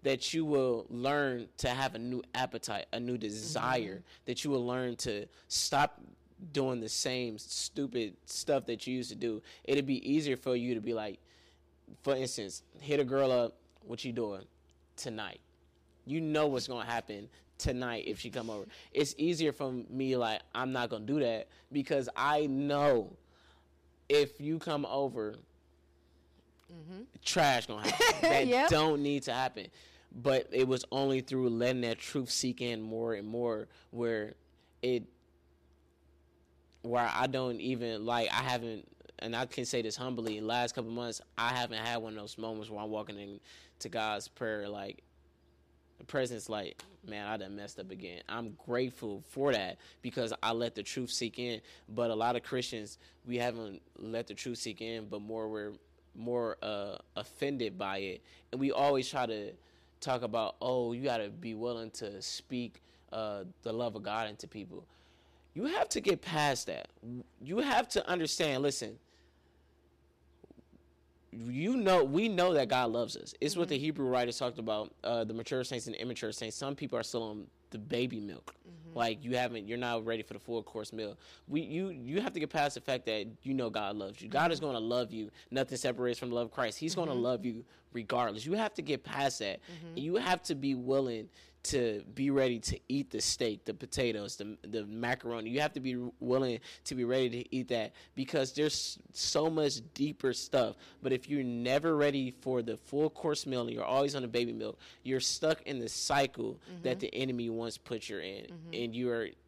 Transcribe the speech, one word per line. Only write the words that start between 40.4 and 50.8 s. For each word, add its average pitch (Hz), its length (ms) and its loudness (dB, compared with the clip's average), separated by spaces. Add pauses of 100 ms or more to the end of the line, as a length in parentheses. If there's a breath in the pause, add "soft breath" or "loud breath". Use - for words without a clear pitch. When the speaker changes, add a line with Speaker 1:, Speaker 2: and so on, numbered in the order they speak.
Speaker 1:
the 110 60 0
last 120 260 2
couple 113 160 -6
months, 117 300 -6 (160)
I 117 120 2
haven't 120 300 0
had 117 180 -2
one 110 160 -6
of 107 60 -8
those 104 180 -12
moments 110 320 -6
where 104 120 -6
I'm 107 80 -4
walking 107 280 -4
into - 720 -14
God's 107 380 0
prayer, 107 400 -2
like, 101 360 -8 (960)
the - 60 -18
presence, 123 440 -2
like, 104 340 -6 (240)
"Man, 104 200 -8
I 110 100 -2
done 98 180 -8
messed 101 240 -12
up 95 120 -10
again." 92 360 -12
I'm 113 380 -8
grateful 120 640 -2
for 139 240 2
that 95 240 0 (240 loud breath)
because 117 400 -2
I 113 100 2
let 117 240 0
the 101 80 -6